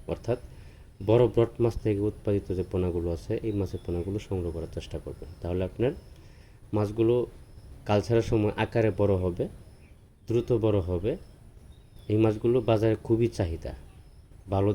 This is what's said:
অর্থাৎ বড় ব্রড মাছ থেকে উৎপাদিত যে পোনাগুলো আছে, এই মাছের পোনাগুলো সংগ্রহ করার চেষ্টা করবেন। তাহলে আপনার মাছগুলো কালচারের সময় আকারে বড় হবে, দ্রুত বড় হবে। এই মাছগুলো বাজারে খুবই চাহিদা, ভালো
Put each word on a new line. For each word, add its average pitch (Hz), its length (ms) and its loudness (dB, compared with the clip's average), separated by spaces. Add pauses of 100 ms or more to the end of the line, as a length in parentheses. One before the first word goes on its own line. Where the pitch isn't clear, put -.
(120)
অর্থাৎ - 260 -2 (680)
বড় 120 160 6 (100)
ব্রড 113 180 4 (100)
মাছ 117 120 2 (100)
থেকে 104 160 0 (100)
উৎপাদিত 101 360 -2 (120)
যে 90 140 0
পোনাগুলো 87 440 0
আছে, - 160 -8 (140)
এই 107 140 -2
মাছের 92 220 -4
পোনাগুলো 90 360 -4 (100)
সংগ্রহ 90 280 -4
করার 80 200 -8
চেষ্টা - 280 -8
করবেন। - 240 -12 (120)
তাহলে 90 280 -2
আপনার 120 240 -2 (840)
মাছগুলো 110 380 2 (720)
কালচারের 110 420 2
সময় 104 220 2 (120)
আকারে 110 260 2 (100)
বড় 101 140 4 (100)
হবে, 90 200 -2 (840)
দ্রুত 117 200 0 (160)
বড় 104 140 4 (100)
হবে। 90 240 0 (1000)
এই 107 120 4
মাছগুলো 110 320 2 (140)
বাজারে 110 260 4 (100)
খুবই 117 320 2
চাহিদা, 82 360 -4 (800)
ভালো 98 200 4